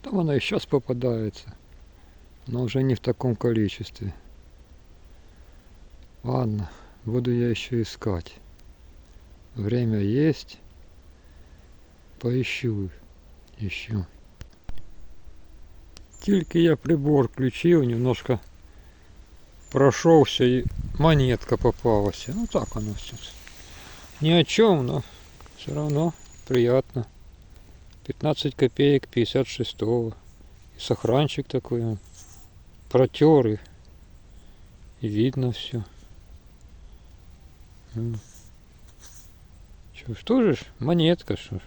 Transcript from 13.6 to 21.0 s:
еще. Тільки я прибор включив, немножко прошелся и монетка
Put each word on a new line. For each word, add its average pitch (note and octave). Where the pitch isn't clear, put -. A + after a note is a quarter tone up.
еще. G2+
Тільки F3+
я E3
прибор C#3+
включив, C#3+
немножко A#2+
прошелся C#3
и B2
монетка C3+